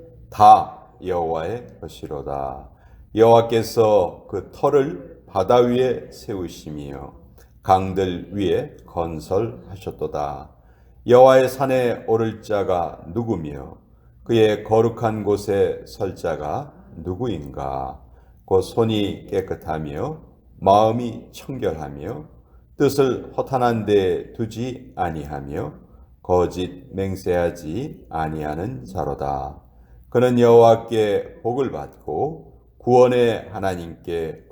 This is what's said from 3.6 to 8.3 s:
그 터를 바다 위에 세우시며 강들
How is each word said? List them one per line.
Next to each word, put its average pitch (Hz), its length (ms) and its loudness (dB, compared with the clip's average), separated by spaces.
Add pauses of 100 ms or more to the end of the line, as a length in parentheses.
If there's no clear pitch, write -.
그 - 240 -8
터를 143 760 -2
바다 98 320 2
위에 123 520 0
세우시며 73 1040 -12 (480)
강들 95 720 0